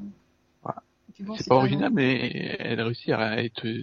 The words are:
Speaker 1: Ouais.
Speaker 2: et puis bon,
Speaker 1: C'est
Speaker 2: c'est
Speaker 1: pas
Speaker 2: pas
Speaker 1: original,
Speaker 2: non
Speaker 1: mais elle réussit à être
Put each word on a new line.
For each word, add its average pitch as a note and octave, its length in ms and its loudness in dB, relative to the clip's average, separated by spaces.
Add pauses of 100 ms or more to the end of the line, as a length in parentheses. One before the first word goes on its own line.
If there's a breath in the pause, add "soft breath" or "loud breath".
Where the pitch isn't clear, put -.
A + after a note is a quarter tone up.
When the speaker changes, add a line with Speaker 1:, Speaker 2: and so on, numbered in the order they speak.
(640)
Speaker 1:
Ouais. - 80 -8 (360)
Speaker 2:
et - 40 -20
puis G3+ 120 -14
bon, G#3+ 100 -8
Speaker 1:
C'est A3 80 -8
Speaker 2:
c'est - 80 -6
Speaker 1:
pas B2+ 60 8
Speaker 2:
pas C3 40 6
Speaker 1:
original, C#3 300 2
Speaker 2:
non A#3 60 2
Speaker 1:
mais B2+ 600 0
elle A#2 220 -2
réussit A#2 300 -2
à A2 320 2
être A#2 240 -6 (160)